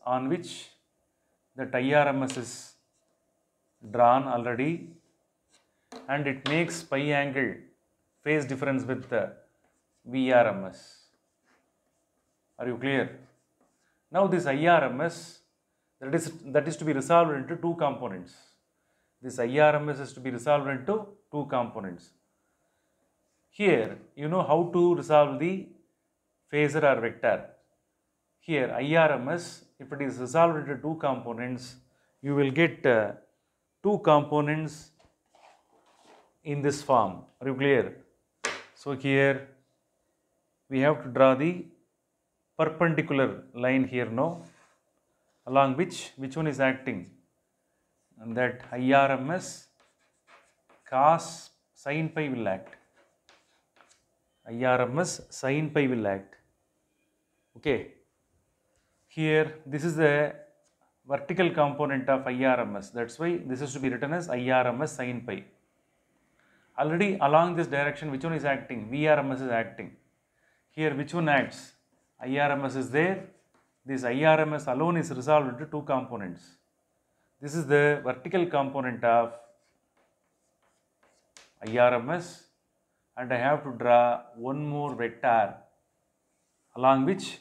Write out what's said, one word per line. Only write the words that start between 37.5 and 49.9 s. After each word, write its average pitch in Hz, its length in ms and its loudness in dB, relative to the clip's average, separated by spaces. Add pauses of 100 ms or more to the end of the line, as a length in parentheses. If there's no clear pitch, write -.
clear? 127 420 2 (800)
So - 180 -8
here 139 560 2 (1200)
we 135 100 -2
have 147 240 2
to 135 60 -12
draw 131 260 6
the 170 300 -4 (920)
perpendicular 151 880 0 (100)
line 127 300 2
here 123 220 -4
now, 135 380 -4 (1000)
along 131 300 2
which, - 400 -6
which 135 220 -10
one 160 100 -2
is 135 140 -2
acting? 131 500 -2 (1080)
And 113 160 -8
that 123 240 0 (100)
I 127 220 0
R 139 180 6
M 131 200 -4
S - 360 -10 (1200)